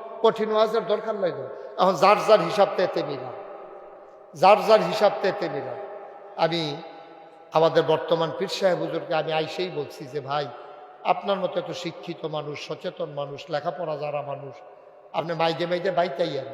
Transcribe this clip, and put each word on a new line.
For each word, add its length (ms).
কঠিন 300
ওয়াজের 360
দরকার 280
নাই 160
তো। 160
এখন 140
যার 200
যার 120
হিসাব 280
তেতে 260
মিলাম, 300
যার 240
যার 140
হিসাব 300
তেতে 280
মিলাম। 260
আমি 400
আমাদের 300
বর্তমান 560
পীর 80
সাহেব 320
হুজুরকে 360
আমি 180
আইসেই 420
বলছি 320
যে, 120
"ভাই, 280
আপনার 340
মতো 220
এত 120
শিক্ষিত 540
মানুষ, 420
সচেতন 420
মানুষ, 400
লেখাপড়া 480
জানা 240
মানুষ, 340
আপনি 200
মাইদে 320
মাইদে 260
বাইতাইয়েন, 640